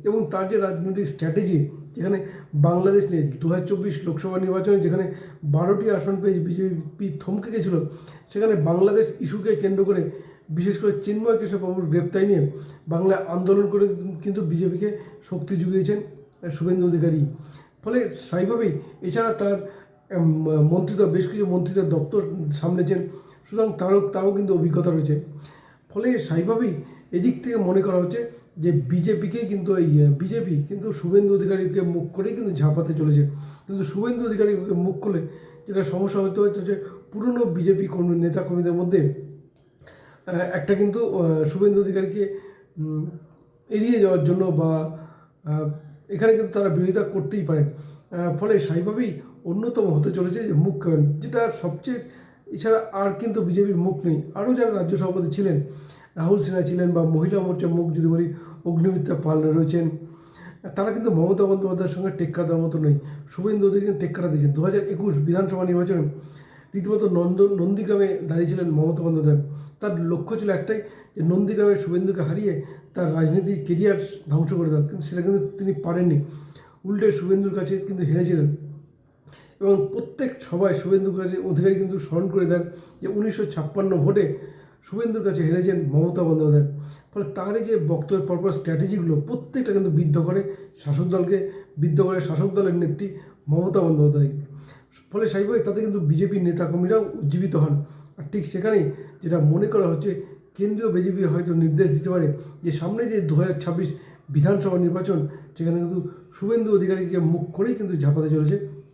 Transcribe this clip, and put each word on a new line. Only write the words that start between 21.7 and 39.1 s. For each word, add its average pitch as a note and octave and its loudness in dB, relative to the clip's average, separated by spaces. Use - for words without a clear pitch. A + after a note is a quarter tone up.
দপ্তর D#3+ 0
সামলেছেন, F3 -2
সুতরাং A3 0
তারও, F#3+ 4
তাও G3 0
কিন্তু G3 0
অভিজ্ঞতা E3+ 2
রয়েছে। D3+ 0
ফলে A#3 -2
স্বাভাবিকভাবেই F3+ 0
এদিক G3 0
থেকে A#3 -2
মনে F#3+ 2
করা F#3 0
হচ্ছে F3+ -2
যে E3 2
বিজেপিকেই F3+ 0
কিন্তু F#3+ -2
এই, D3+ 6
আহ, C#3+ 6
বিজেপি F3+ -2
কিন্তু G3+ -6
শুভেন্দু G3 4
অধিকারীকে F#3 0
মুখ E3+ -2
করেই G3 -4
কিন্তু G3+ -4
ঝাঁপাতে D3+ 2
চলেছে। D3 4
কিন্তু F#3+ -4
শুভেন্দু A#3 -4
অধিকারীকে G3+ 0
মুখ F3+ 0
করলে F#3 -2
যেটা G3 -2
সমস্যা F#3+ -2
হতে F#3+ -2
হচ্ছে G3+ 2
যে G3 -4
পুরনো A#3+ 0
বিজেপি F#3 2
কর্মী, F3 0
নেতাকর্মীদের F3 0
মধ্যে, F3 2